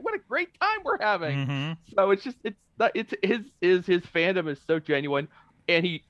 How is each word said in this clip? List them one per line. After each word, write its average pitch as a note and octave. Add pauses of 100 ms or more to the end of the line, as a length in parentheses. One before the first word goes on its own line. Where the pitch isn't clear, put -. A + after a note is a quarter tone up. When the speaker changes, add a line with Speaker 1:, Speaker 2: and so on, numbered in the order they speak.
Speaker 1:
what F#4+
a G#4
great F4 (120)
time G#4
we're F4+
having." D#3+
Speaker 2:
Mm-hmm. C#3+
Speaker 1:
So G3
it's G3
just, B3
it's G#3+ (180)
not, A3
it's -
his, A3 (220)
his, F3+
his F3
fandom F3
is D3
so D#3+
genuine, C#3+ (400)
and E3
he E3+